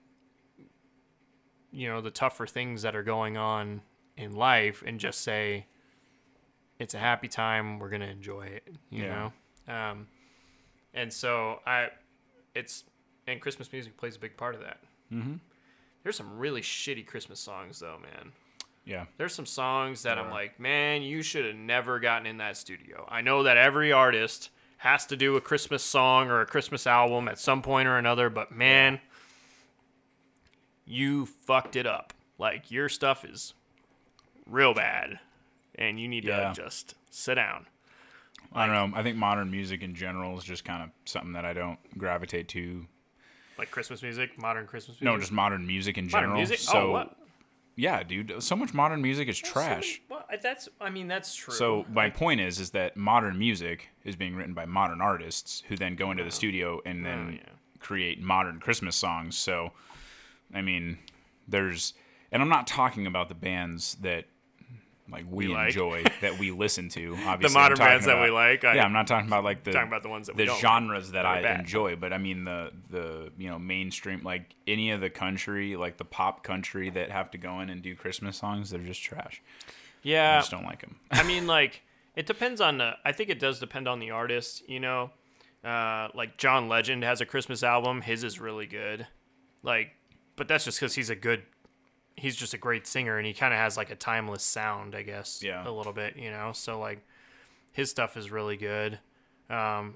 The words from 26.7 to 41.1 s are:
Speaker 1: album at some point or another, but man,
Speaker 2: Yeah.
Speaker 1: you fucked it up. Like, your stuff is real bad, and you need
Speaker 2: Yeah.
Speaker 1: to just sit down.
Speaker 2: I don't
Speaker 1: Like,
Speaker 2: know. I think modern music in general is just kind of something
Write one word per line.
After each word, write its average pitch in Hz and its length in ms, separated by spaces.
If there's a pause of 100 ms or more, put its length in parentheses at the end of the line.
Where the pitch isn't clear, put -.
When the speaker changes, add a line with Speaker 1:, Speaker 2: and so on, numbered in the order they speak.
Speaker 1:
album 120 400
at 110 100
some 135 240
point 131 280
or 127 80
another, 120 320
but 107 240
man, 135 420
Speaker 2:
Yeah. 131 40 (1900)
Speaker 1:
you 139 400
fucked - 500
it 123 100
up. - 280 (240)
Like, 107 340
your 139 160
stuff 135 380
is - 280 (920)
real - 280
bad, - 460 (560)
and 107 240
you 117 80
need 117 160
Speaker 2:
Yeah. 101 260
Speaker 1:
to 95 40
just - 420 (140)
sit - 260
down. - 320 (840)
Speaker 2:
I 113 140
don't 107 80
Speaker 1:
Like, 101 180
Speaker 2:
know. 98 40
I 107 60
think 113 140
modern 101 340
music 95 300
in 92 140
general 92 420
is 92 80
just 90 180
kind 85 200
of 80 80 (140)
something 87 280